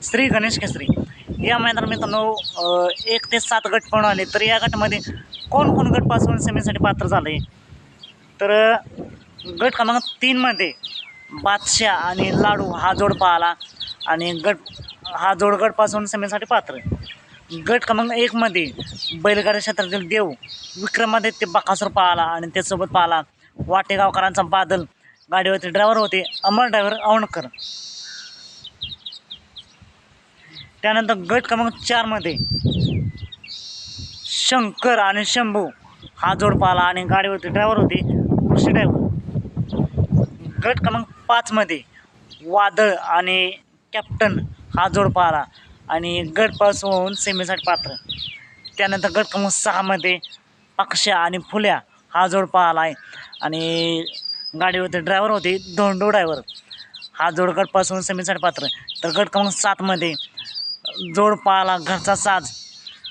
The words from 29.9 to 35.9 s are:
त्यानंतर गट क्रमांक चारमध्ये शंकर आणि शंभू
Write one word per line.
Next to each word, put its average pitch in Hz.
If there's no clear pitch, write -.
त्यानंतर 220
गट 202
क्रमांक 226
चारमध्ये 220
शंकर 233
आणि 202
शंभू 208